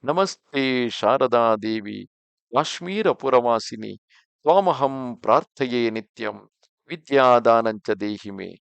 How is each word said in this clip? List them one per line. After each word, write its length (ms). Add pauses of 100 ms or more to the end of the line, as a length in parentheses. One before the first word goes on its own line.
ನಮಸ್ತೆ 840
ಶಾರದಾ 640
ದೇವಿ, 500 (480)
ಕಾಶ್ಮೀರ 580
ಪುರವಾಸಿನಿ, 880 (480)
ತ್ವಾಮಹಂ 760
ಪ್ರಾರ್ಥಯೇ 680
ನಿತ್ಯಂ, 480 (520)
ವಿದ್ಯಾದಾನಂಚ 1000
ದೇಹಿ 420
ಮೇ. 180 (120)